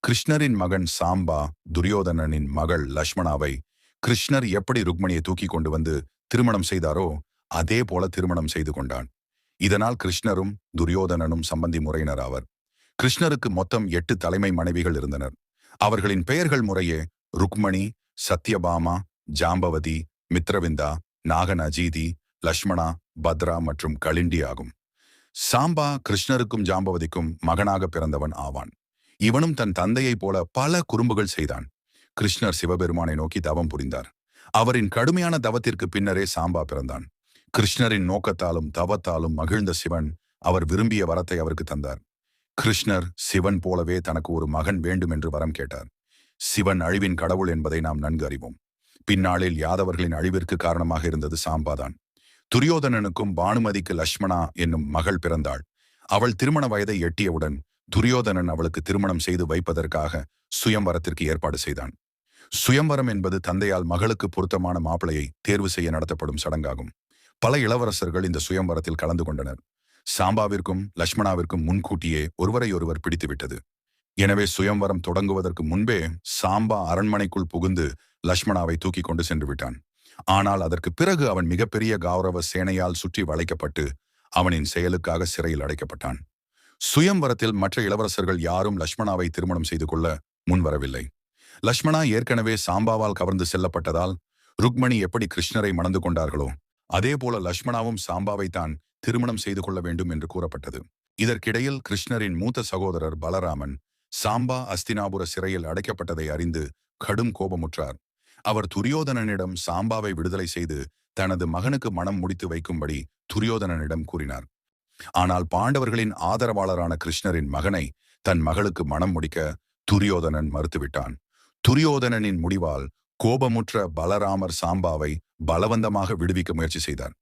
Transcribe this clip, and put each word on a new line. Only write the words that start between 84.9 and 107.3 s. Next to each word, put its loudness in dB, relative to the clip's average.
சிறையில் -2
அடைக்கப்பட்டான். -6
சுயம்வரத்தில் 4
மற்ற 0
இளவரசர்கள் 0
யாரும் 0
லக்ஷ்மணாவை 0
திருமணம் -2
செய்து -2
கொள்ள 0
முன்வரவில்லை. 2
லக்ஷ்மணா 2
ஏற்கனவே 0
சாம்பாவால் 2
கவர்ந்து 0
செல்லப்பட்டதால் 0
ருக்மணி 4
எப்படி 0
கிருஷ்ணரை 0
மணந்து 0
கொண்டார்களோ 0
அதே 2
போல -2
லக்ஷ்மணாவும் -2
சாம்பாவை -2
தான் -4
திருமணம் 0
செய்து -4
கொள்ள -2
வேண்டும் -2
என்று -4
கூறப்பட்டது. -6
இதற்கிடையில் 0
கிருஷ்ணரின் -2
மூத்த -2
சகோதரர் -2
பலராமன் -4
சாம்பா 0
அஸ்தினாபுர -2
சிறையில் -4
அடைக்கப்பட்டதை -4
அறிந்து -2
கடும் 0